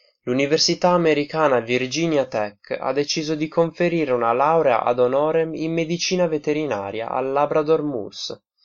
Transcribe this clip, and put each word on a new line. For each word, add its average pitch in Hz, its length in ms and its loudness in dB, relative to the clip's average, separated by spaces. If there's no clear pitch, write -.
L'università 156 680 0
americana 151 680 2
Virginia 127 680 0
Tech 107 520 -6
ha 131 140 -2
deciso 147 420 -2
di 151 140 -4
conferire 165 640 0
una 117 200 2
laurea 143 520 4
ad 123 160 2
honorem 151 540 2
in 156 180 -4
medicina 175 560 0
veterinaria 127 800 -2
al 131 240 -2
Labrador 151 500 2
Moose. - 640 -8